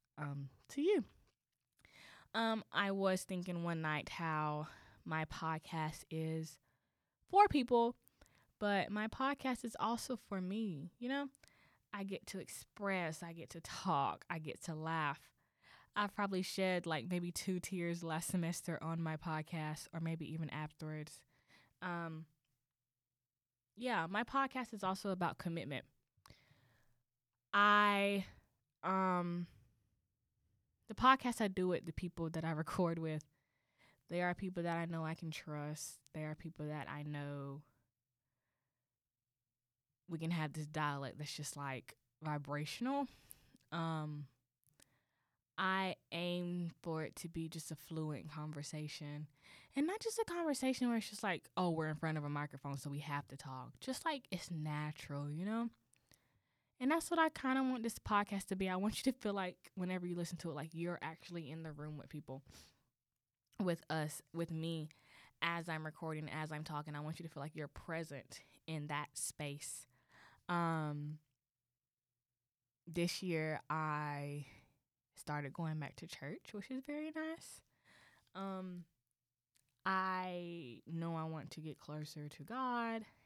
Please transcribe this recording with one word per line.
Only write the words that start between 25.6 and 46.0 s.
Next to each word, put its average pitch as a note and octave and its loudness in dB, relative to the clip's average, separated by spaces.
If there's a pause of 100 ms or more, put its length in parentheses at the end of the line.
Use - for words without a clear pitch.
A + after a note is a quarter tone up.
I, G3+ 8 (580)
um, F3+ 4 (1400)
the A3 -6
podcast B3+ 8
I G#3+ 4
do F#3 2
with, F3 2
the D#3+ -4
people E3+ -4
that E3 -2
I D#3+ 2
record E3 2
with, D#3 -2 (880)
they F3 0
are F3 4
people F#3 -2
that E3+ 2
I E3+ 0
know E3 -2
I D#3+ -2
can D#3+ -6
trust. D3+ -6 (180)
They D#3 -4
are D#3 -4
people D#3 -8
that D3+ -4
I D3 -6
know C#3+ -6 (2500)
we E3 -4
can D#3+ 0
have D#3 0
this D3+ -4
dialect D3 -2
that's D3 -6
just, - -6
like, C#3 -6 (260)
vibrational. D3+ 0 (640)
Um, D#3 -2 (1300)
I F#3+ 2 (160)